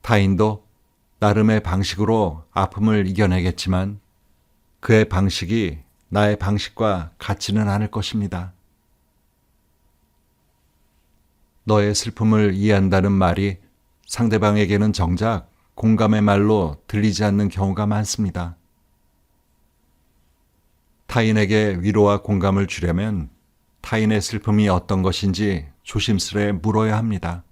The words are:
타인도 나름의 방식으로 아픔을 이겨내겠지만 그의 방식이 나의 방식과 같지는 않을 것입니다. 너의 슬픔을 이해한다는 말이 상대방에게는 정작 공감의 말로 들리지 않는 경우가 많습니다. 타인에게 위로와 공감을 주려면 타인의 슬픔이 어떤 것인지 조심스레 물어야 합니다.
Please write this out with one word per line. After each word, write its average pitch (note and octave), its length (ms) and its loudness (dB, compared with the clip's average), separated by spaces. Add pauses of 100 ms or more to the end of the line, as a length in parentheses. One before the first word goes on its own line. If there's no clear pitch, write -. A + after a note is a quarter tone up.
타인도 G#2 600 2 (540)
나름의 G#2+ 420 2
방식으로 F#2+ 920 -2
아픔을 G#2 560 0
이겨내겠지만 F#2 920 -2 (800)
그의 A2 300 4
방식이 F#2+ 720 -2 (280)
나의 G#2 300 0
방식과 G2+ 800 -4
같지는 G2+ 500 -4
않을 G#2 220 -2
것입니다. F#2 640 -8 (3000)
너의 G#2 320 2
슬픔을 A2 580 2
이해한다는 G2 560 2
말이 F#2+ 480 0 (480)
상대방에게는 G#2 840 2
정작 F#2 580 -2 (260)
공감의 A2 460 2
말로 G2+ 640 2
들리지 G#2 380 -2
않는 G2+ 260 0
경우가 F#2+ 360 -2
많습니다. F#2+ 680 -4 (2500)
타인에게 G#2+ 760 2
위로와 G2+ 420 2
공감을 G2 440 0
주려면 F2+ 640 -4 (540)
타인의 G#2+ 400 0
슬픔이 G#2 480 0
어떤 F#2 320 0
것인지 F#2+ 680 -2 (140)
조심스레 G#2 680 -2
물어야 G#2+ 440 0
합니다. F#2+ 560 -4